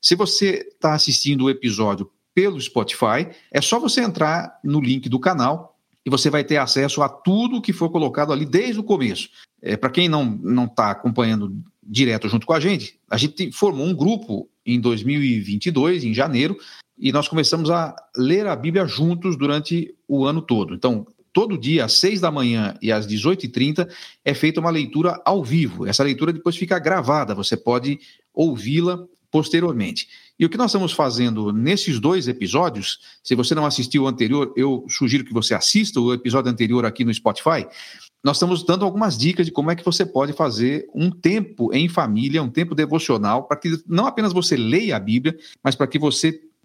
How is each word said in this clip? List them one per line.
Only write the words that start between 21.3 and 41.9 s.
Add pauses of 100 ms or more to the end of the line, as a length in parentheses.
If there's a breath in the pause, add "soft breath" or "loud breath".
todo
dia,
às
seis
da
manhã
e
às
dezoito
e
trinta, (340 loud breath)
é
feita
uma
leitura
ao
vivo.
Essa
leitura
depois
fica
gravada,
você
pode (340 soft breath)
ouvi-la (280)
posteriormente. (320 loud breath)
E
o
que
nós
estamos
fazendo
nesses
dois
episódios, (240 loud breath)
se
você
não
assistiu
o
anterior,
eu
sugiro
que
você
assista
o
episódio
anterior
aqui
no
Spotify. (560 loud breath)
Nós
estamos
dando
algumas
dicas
de
como
é
que
você
pode
fazer
um
tempo
em
família,